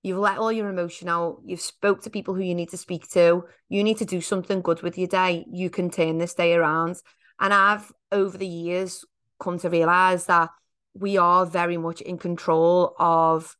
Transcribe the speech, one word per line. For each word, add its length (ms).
You've 160
let 200
all 120
your 200
emotion 400
out. 340
You've 160
spoke 420
to 80
people 220
who 100
you 120
need 160
to 80
speak 320
to. 340
You 160
need 140
to 80
do 160
something 400
good 180
with 160
your 120
day. 420
You 180
can 220
turn 260
this 160
day 220
around." 480
And 160
I've, 360
over 240
the 100
years, 580
come 220
to 100
realize 560
that 240
we 240
are 300
very 320
much 240
in 160
control 800
of 600